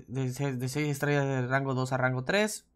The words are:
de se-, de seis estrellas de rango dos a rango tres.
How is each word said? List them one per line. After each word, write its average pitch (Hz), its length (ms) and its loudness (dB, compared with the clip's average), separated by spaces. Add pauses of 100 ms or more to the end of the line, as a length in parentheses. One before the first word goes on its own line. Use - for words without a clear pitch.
de 127 240 -2
se-, 135 260 -2
de 127 120 -2
seis 147 200 -2
estrellas 143 360 2
de 131 220 0
rango 135 280 0
dos 127 180 0
a 131 40 0
rango 127 280 0
tres. 208 520 0